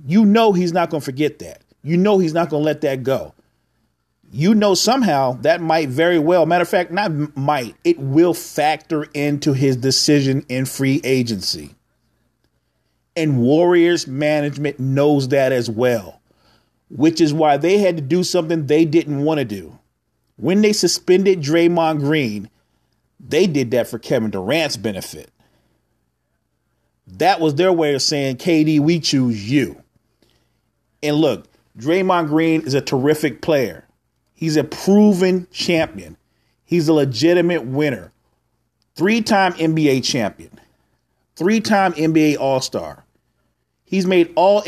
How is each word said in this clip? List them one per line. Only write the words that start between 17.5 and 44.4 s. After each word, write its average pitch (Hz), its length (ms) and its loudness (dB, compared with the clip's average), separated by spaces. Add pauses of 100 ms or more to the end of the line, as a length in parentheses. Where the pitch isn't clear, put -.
they 170 220 2
had 185 180 2
to 151 80 -8
do 165 180 0
something 165 460 -2
they 151 160 4
didn't 147 400 0
wanna 151 220 0
do. 98 340 -12 (560)
When 185 260 0
they 214 120 4
suspended 185 680 0
Draymond 165 580 0
Green, 139 500 -4 (720)
they 180 260 0
did 135 240 -2
that 120 160 0
for 120 100 -12
Kevin 113 320 -2
Durant's 135 480 -4
benefit. 92 540 -10 (1800)
That 160 320 0
was 156 160 0
their 180 160 2
way 156 240 0
of 127 60 -2
saying, 135 360 -2
"K 160 280 2
D, 156 140 2
we 160 200 2
choose 120 500 -2
you." 123 320 -2 (1200)
And 147 140 -2
look, 139 320 0 (300)
Draymond 170 500 0
Green 160 340 2
is 139 120 -6
a 135 80 2
terrific 143 600 -2
player. 127 440 -2 (500)
He's 160 200 -4
a 151 80 2
proven 185 880 2
champion. 107 640 -4 (480)
He's 170 240 0
a 165 60 4
legitimate 156 720 0
winner. 131 460 -6 (840)
Three-time 196 640 0
N 160 160 0
B 156 160 2
A 131 100 2
champion. - 600 -6 (760)
Three-time 202 640 0
N 160 160 0
B 151 220 2
A - 20 -6
All-Star. 113 640 -4 (800)
He's 185 220 -2
made 175 300 2
All 202 320 4